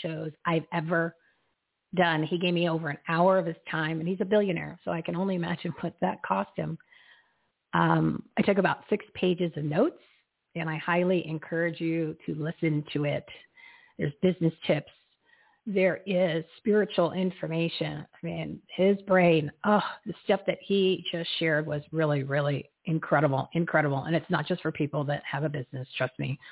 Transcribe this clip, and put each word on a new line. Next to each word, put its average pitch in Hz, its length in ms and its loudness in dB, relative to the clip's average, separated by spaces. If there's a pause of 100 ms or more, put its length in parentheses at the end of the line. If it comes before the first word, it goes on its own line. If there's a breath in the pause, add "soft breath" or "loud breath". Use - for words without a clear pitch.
shows 160 300 -6 (120)
I've 165 300 0
ever 165 420 -2 (800)
done. 165 260 4
He 170 160 -2
gave 180 140 0
me 175 160 0
over 165 220 -2
an 147 80 -8 (100)
hour 180 300 6
of 170 80 0
his 165 100 -4 (140)
time, 160 280 -2
and 160 80 -4
he's 185 140 -2
a 202 60 -2
billionaire, 175 580 0
so - 60 -4
I 170 100 -2
can 170 160 -6
only 190 200 -2
imagine 170 440 -4
what 165 220 -6
that 185 200 -4
cost 196 320 -4
him. 160 220 -6 (960 soft breath)
Um, 165 520 2 (120)
I 226 60 2
took 202 160 4
about 180 320 0
six 208 240 -2
pages 180 420 0
of 151 80 -4
notes, 175 380 0 (520)
and 160 140 -6
I 156 80 -4
highly 180 500 2
encourage 165 540 -4
you 165 340 -2 (120)
to 160 80 -4
listen 151 580 -2
to 147 140 -2
it. 143 180 -4 (760 loud breath)
There's 147 220 -2
business 170 320 2 (140)
tips. 151 260 0 (720 soft breath)
There 190 400 2
is 180 360 0 (140)
spiritual 202 560 2
information. 160 1000 -4
I - 160 -14
mean, 160 340 -8 (140)
his 196 280 4
brain, 175 500 4 (120)
oh, 208 180 4 (240 loud breath)
the 180 80 -8 (100)
stuff 196 220 2
that 175 160 0
he 190 500 0
just 170 160 -6 (100)
shared 156 280 0
was 147 160 -4 (100)
really, 151 300 2
really 143 480 -2 (160)
incredible, 147 680 2
incredible. 151 520 2
And 160 120 0
it's - 140 -4
not 151 160 -2
just 180 160 -2
for 160 100 -2
people 147 320 -2
that 143 260 -4
have 139 140 -2
a 151 60 -2
business, 135 360 -8 (120)
trust 131 200 -4
me. 139 200 -4 (140 loud breath)